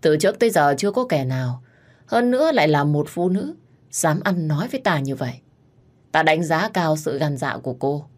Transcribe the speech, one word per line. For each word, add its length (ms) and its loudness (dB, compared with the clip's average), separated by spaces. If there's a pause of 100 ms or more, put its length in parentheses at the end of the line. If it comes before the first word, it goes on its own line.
Từ 160 4
trước 220 2
tới 100 4
giờ 280 4
chưa 140 -2
có 180 -2
kẻ 160 0
nào, 380 -4 (420)
hơn 260 0
nữa 200 2
lại 160 2
là 160 4
một 260 0
phụ 200 -2
nữ, 260 -4 (360)
dám 320 0
ăn 240 -2
nói 200 -2
với 140 -6
ta 180 0
như 160 -4
vậy. 180 -6 (760)
Ta 120 4
đánh 200 2
giá 260 0
cao 280 0
sự 220 -6
gan 180 -2
dạ 200 -4
của 160 -8
cô. 320 -4 (120)